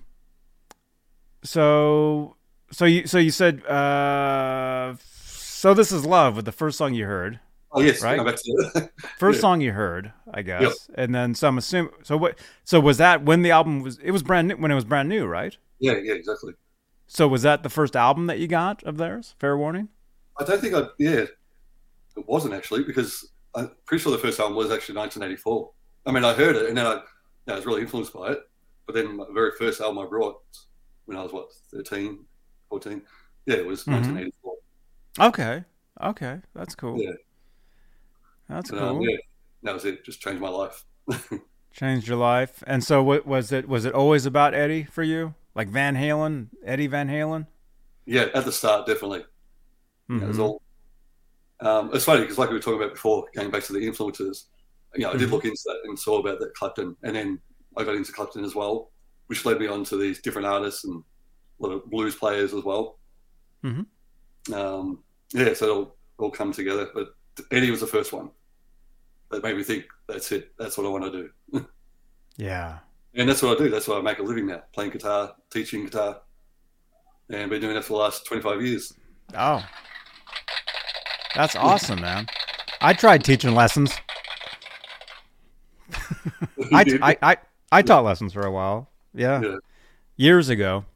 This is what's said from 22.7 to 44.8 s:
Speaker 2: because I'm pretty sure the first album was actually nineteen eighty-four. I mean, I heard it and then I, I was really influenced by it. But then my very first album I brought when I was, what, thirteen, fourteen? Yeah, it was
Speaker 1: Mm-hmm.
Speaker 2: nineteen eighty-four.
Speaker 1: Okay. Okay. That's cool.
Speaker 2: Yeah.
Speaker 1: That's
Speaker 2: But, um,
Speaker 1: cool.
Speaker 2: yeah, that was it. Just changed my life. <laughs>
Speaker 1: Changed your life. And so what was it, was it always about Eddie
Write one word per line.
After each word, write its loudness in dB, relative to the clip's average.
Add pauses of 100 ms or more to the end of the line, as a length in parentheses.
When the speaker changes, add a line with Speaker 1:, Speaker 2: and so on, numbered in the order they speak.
Speaker 2:
because -6 (240)
I'm -8 (160)
pretty -2
sure 0
the 0
first -2
album -2
was -2
actually -4
nineteen -8
eighty-four. -4 (360)
I -2
mean, 2
I 4
heard 6
it 0
and -4
then 0
I, -2 (520)
I -4
was -10
really -2
influenced -8
by -8
it. -6 (460)
But -12
then -4
my -12 (100)
very 2
first -2
album -4
I -12
brought -2 (720)
when -12
I -10
was, -12
what, -12 (240)
thirteen, -10 (440)
fourteen? -10 (440)
Yeah, 2
it -4
was -8
Speaker 1:
Mm-hmm. -6
Speaker 2:
nineteen -2
eighty-four. -12 (680)
Speaker 1:
Okay. 2 (380)
Okay. -8 (140)
That's -14
cool. -6
Speaker 2:
Yeah. -6 (1400)
Speaker 1:
That's -12
Speaker 2:
But, -8
um, -2
Speaker 1:
cool. 0
Speaker 2:
yeah, 0 (480)
that -6
was -10
it. -6
Just -18
changed -8
my -6
life. -8 (240)
<laughs> -10
Speaker 1:
Changed -4
your -2
life. 0
And 0
so 4
what 2
was -2
it, -2
was -2
it -2
always 4
about 4
Eddie 0